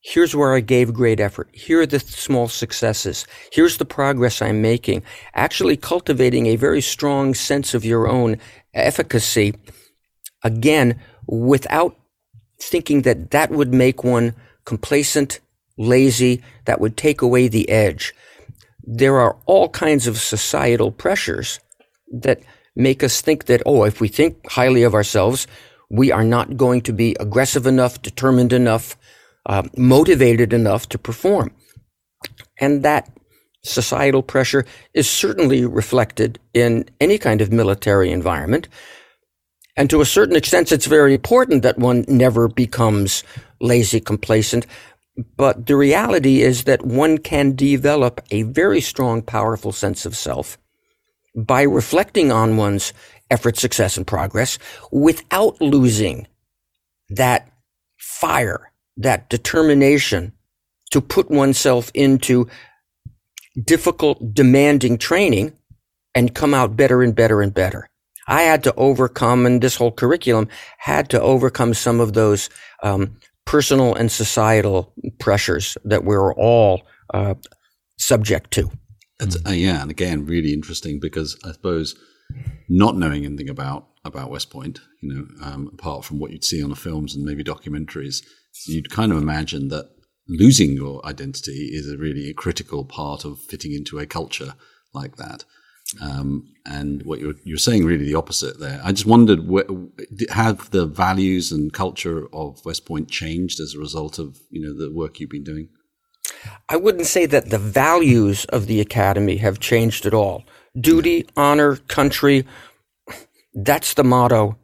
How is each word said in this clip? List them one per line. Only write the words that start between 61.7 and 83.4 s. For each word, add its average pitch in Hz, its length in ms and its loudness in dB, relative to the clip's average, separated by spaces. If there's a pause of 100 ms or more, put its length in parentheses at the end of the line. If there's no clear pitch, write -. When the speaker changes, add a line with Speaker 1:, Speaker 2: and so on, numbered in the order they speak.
Speaker 1:
into 131 520 2 (1160)
difficult, 151 720 -2
demanding 135 640 4
training 156 560 0 (600)
and 123 220 0
come 147 180 0
out 117 220 0
better 127 260 4
and 117 140 2
better 110 260 4
and 98 120 0
better. - 360 -4 (380)
I 160 160 2
had 156 200 4
to 131 120 0
overcome, 123 680 2
and 123 160 2
this 127 140 0
whole 120 160 0
curriculum 120 560 0 (320)
had 147 300 -2
to - 120 2
overcome 127 520 2
some 117 260 0
of 107 140 0
those, 104 360 2 (320)
um, 98 360 -2 (280)
personal 135 500 2
and 113 160 0
societal 107 800 0 (260)
pressures 98 640 -2
that 104 220 0
we're 98 300 2
all, 110 480 4 (300)
uh, 98 200 -2 (640)
subject 107 540 -2
to. - 180 -2 (500)
Speaker 2:
That's, 92 160 -4 (100)
uh, 101 60 -6
yeah, 87 300 0
and 71 100 -10
again, 80 340 -4
really 78 280 -2
interesting 78 480 -8
because 78 420 -8
I 85 80 -14
suppose 82 440 -6 (760)
not 98 260 2
knowing 73 300 -4
anything 71 240 -12